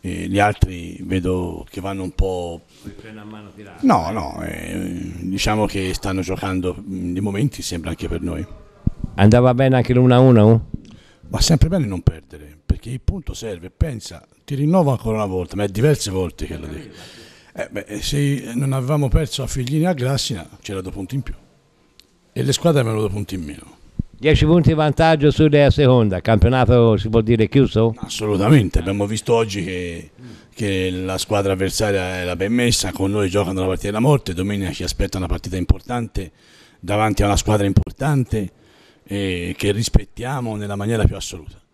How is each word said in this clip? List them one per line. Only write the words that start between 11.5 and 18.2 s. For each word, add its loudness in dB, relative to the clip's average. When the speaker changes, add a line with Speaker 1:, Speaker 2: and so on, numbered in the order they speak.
Speaker 1:
bene 0
non -6
perdere, -4
perché -4
il -8
punto -6
serve, -10
pensa, -8
ti -8
rinnovo 2
ancora -2
una -4
volta, -6
ma -2
è -4
diverse 0
volte -6
che -10
lo -12
dico. -14
Eh, -8
beh, -10
se -2